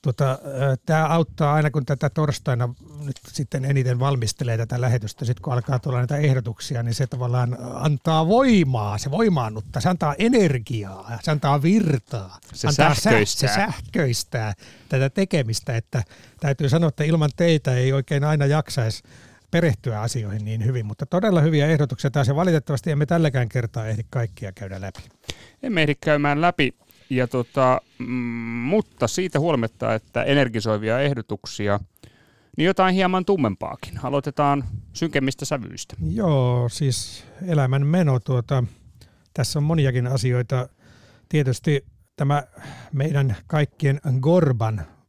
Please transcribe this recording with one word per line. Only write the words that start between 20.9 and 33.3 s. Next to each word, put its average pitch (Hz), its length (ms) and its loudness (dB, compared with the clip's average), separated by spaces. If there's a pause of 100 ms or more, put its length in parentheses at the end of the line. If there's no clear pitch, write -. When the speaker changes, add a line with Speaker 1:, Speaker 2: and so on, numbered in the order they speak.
Speaker 1:
todella 185 340 2
hyviä 151 260 4
ehdotuksia 147 440 0
taas, 127 180 2
ja 143 80 2
valitettavasti 160 540 0
emme 147 160 0
tälläkään 139 420 2
kertaa 113 380 -4
ehdi 110 240 -4
kaikkia 104 420 -6
käydä 95 280 -12
läpi. 95 200 -12 (600)
Speaker 2:
Emme 208 200 0
ehdi 147 120 2
käymään 147 460 0
läpi. 165 340 0 (360)
Ja 127 180 0
tota, 127 520 2 (180)
mm, 123 80 -8 (640)
mutta 180 400 0
siitä 180 320 -2
huolimatta, 113 540 0
että - 280 -4
energisoivia 113 800 0
ehdotuksia, 107 800 -2 (760)
niin 151 100 0
jotain 185 280 2
hieman 185 300 2
tummempaakin. 107 800 -2